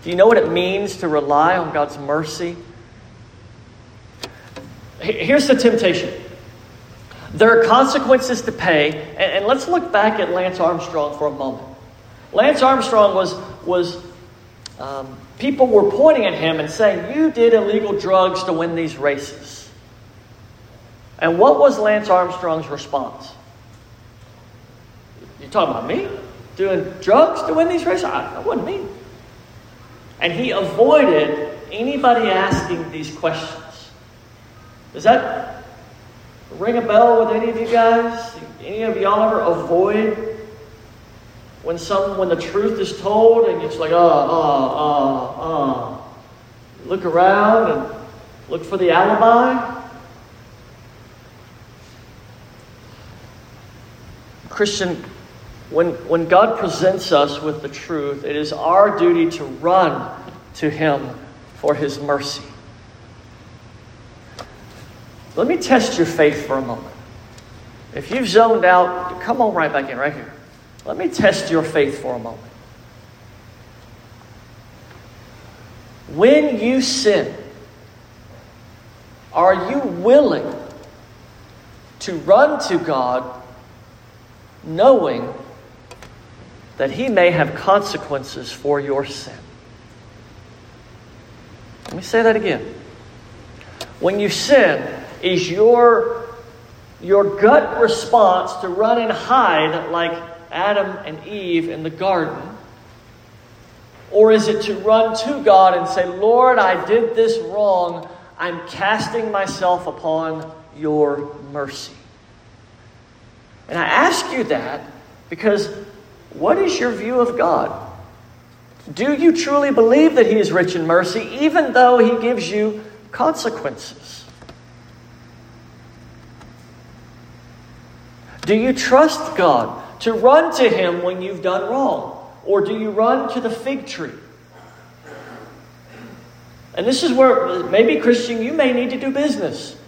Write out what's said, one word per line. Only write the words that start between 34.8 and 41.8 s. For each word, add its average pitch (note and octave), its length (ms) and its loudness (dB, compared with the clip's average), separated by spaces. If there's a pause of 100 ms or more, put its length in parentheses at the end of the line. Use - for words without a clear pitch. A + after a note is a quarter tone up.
Does D3 120 -14
that - 600 2 (880)
ring A3 260 -2
a - 20 0
bell A3+ 460 6
with G#3+ 100 0
any A3+ 140 -2
of A3+ 100 -6
you A3+ 60 -4
guys? A#3 680 2 (280)
Any G#3 220 -8
of A3 140 -4
y'all G#3 320 2
ever G#3 120 0
avoid G3+ 880 0 (1300)
when E3 140 -6
some, G3 380 -2